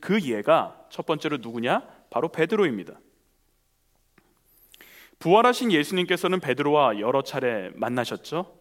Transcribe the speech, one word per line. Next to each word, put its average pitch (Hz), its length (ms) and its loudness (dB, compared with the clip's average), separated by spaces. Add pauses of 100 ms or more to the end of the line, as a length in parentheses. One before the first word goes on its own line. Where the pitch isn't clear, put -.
그 208 220 0
예가 117 560 0 (120)
첫 - 160 -10
번째로 151 320 -2
누구냐? 120 440 -2 (280)
바로 147 180 -2
베드로입니다. 160 640 -2 (2250)
부활하신 233 540 4
예수님께서는 180 680 0
베드로와 143 580 2
여러 127 240 0
차례 120 520 -4
만나셨죠. 120 880 -6